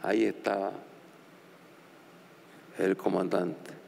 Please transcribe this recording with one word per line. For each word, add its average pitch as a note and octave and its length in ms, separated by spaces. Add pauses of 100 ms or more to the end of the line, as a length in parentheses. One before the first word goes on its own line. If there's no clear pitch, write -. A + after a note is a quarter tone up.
Ahí G#2+ 240
estaba G2 480 (2000)
el F#2+ 180
comandante F#2 760 (160)